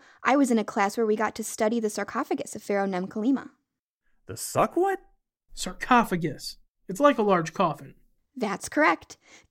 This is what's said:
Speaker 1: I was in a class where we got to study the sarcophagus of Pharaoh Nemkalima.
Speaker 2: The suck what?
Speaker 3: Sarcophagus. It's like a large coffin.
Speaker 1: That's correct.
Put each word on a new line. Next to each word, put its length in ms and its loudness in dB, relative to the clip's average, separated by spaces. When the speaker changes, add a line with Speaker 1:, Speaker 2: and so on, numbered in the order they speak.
Speaker 1:
I 140 4
was 140 4
in 80 4
a 60 0
class 320 0
where 100 0
we 100 2
got 200 -2
to 80 -8
study 360 0
the 80 -2
sarcophagus 680 -6
of 80 -14
Pharaoh 240 0
Nemkalima. 640 -2
Speaker 2:
The 100 -10
suck 400 -2
what? 240 0
Speaker 3:
Sarcophagus. 1040 -2
It's 120 -6
like 180 6
a 40 2
large 300 2
coffin. 420 -2
Speaker 1:
That's 320 -4
correct. 480 0